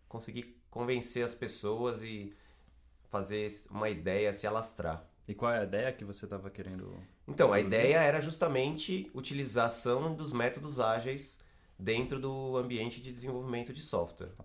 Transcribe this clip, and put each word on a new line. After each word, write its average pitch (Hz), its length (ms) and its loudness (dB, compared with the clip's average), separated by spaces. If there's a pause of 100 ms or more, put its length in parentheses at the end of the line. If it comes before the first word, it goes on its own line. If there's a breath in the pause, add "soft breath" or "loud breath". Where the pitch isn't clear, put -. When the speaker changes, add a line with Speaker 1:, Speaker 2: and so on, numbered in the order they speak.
Speaker 1:
conseguir 117 500 -10 (120)
convencer 120 520 0
as 120 120 -2
pessoas 110 680 -2
e 104 340 -8 (720 loud breath)
fazer 104 460 -2 (160)
uma 107 180 0
ideia 98 460 2
se 101 120 -6
alastrar. 95 600 -2 (200)
Speaker 2:
E 104 60 -6
qual 120 180 0
é 117 80 2
a 104 40 2
ideia 104 280 0
que 104 140 -10
você 101 220 -10
tava 98 240 -8
querendo 92 460 -10 (300)
Speaker 1:
Então, 139 240 8
a 101 80 6
Speaker 2:
introduzir? 107 300 6
Speaker 1:
ideia 156 140 8
era 147 180 6
justamente 156 920 0
utilização 127 1000 0
dos 151 180 -6
métodos 127 480 0
ágeis 120 600 0 (380 soft breath)
dentro 117 420 0
do 135 380 -2
ambiente 123 440 -2
de 127 100 -10
desenvolvimento 123 600 -4
de 156 80 -10
software. 90 480 -4 (160)